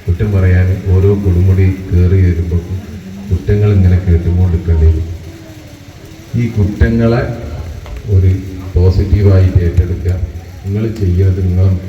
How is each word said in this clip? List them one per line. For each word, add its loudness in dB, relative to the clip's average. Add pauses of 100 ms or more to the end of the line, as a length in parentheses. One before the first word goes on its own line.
കുറ്റം -2
പറയാൻ 2 (260)
ഓരോ 4 (140)
കൊടുമുടി 2 (240)
കയറി 4
വരുമ്പോൾ 0 (680)
കുറ്റങ്ങൾ 0
ഇങ്ങനെ 4
കേട്ടുകൊണ്ടിരിക്കേണ്ടി 2
വരും. 0 (1300)
ഈ 0 (120)
കുറ്റങ്ങളെ 0 (920)
ഒരു 4 (440)
പോസിറ്റീവായിട്ട് 2
ഏറ്റെടുക്കുക. -2 (500)
നിങ്ങൾ -4 (180)
ചെയ്യുന്നത് 0
നിങ്ങളെ 2 (180)